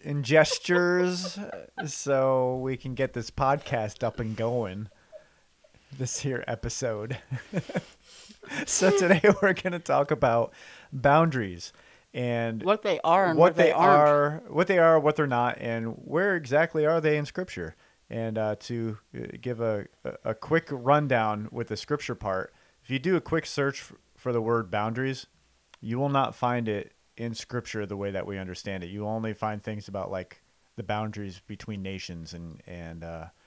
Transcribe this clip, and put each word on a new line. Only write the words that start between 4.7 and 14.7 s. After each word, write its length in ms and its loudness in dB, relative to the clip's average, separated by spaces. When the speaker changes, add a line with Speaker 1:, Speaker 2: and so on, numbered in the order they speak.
Speaker 1:
This 240 -6
here 260 -4
episode. 720 -6
<laughs> 60 -2
So 240 4
today 320 4
<laughs> 100 0
we're 120 4
gonna 240 -4
talk 320 0
about 420 2
boundaries 800 2
and 500 -2
Speaker 2:
What 200 0
they 200 0
are 220 4
and 140 2
Speaker 1:
what 140 8
Speaker 2:
what 40 -4
they 80 6
Speaker 1:
they 80 6
Speaker 2:
aren't. 360 8
Speaker 1:
are, 60 -12
what 140 2
they 120 2